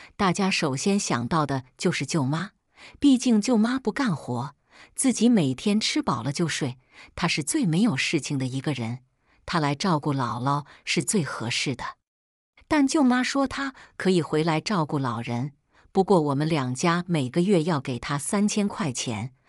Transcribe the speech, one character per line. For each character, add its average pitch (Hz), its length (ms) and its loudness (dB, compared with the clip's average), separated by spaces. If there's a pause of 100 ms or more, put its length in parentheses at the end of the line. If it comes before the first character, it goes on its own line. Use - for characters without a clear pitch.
(160)
大 196 160 2
家 190 200 0
首 139 240 0
先 196 240 0
想 123 280 -2
到 156 180 2
的 135 180 -2 (120)
就 180 160 0
是 147 140 -4
舅 151 180 0
妈， 160 280 -2 (480)
毕 269 180 6
竟 233 240 4
舅 240 160 2
妈 240 220 2
不 220 120 -4
干 220 240 0
活， 123 380 -6 (420)
自 262 160 2
己 220 160 2
每 156 280 4
天 208 240 0
吃 294 240 -2
饱 127 180 -2
了 135 100 -4
就 170 160 -2
睡， 131 300 -4 (380)
她 170 120 -2
是 - 140 -2
最 285 240 0
没 165 160 2
有 190 160 2
事 - 240 0
情 139 160 -4
的 131 80 -2
一 131 160 -4
个 156 120 -2
人， 120 260 -6 (480)
她 175 120 0
来 143 140 0
照 156 260 0
顾 147 140 -2
姥 120 260 -4
姥 139 280 -2 (160)
是 - 200 -2
最 190 200 0
合 117 260 -6
适 123 260 -4
的。 - 220 -10 (680)
但 294 200 4
舅 311 160 2
妈 247 200 4
说 - 240 0
她 269 260 -6 (240)
可 185 140 2
以 175 100 4
回 156 220 0
来 156 180 0
照 175 240 0
顾 143 140 -2
老 120 220 -2
人， 120 320 -4 (380)
不 190 120 4
过 185 180 4
我 143 140 0
们 151 120 0
两 131 280 0
家 175 320 2
每 151 200 0
个 170 140 0
月 180 220 4
要 160 160 0
给 123 180 -6
她 143 220 -4
三 208 280 0
千 202 200 0
块 160 240 -4
钱， 117 420 -6 (160)